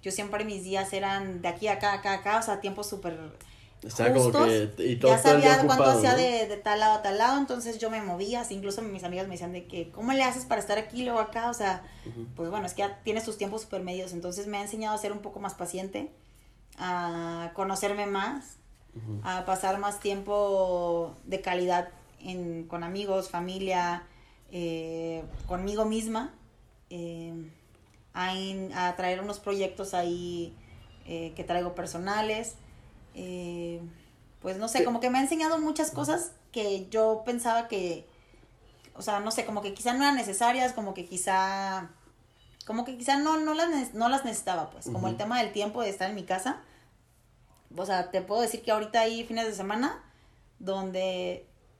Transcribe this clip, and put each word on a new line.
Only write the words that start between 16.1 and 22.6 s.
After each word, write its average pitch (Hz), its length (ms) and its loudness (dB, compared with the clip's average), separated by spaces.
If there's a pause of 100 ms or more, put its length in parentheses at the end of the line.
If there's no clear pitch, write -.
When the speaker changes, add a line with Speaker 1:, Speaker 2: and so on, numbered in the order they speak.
Speaker 1:
a 170 760 -4
conocerme 202 500 -2
más, 202 520 -4 (380)
Speaker 2:
Ujú. 110 280 -8
Speaker 1:
a 185 220 -4
pasar 190 340 2
más 202 200 -2
tiempo 190 1160 2 (100)
de 190 160 -4
calidad 180 480 2 (300)
en, 170 480 -8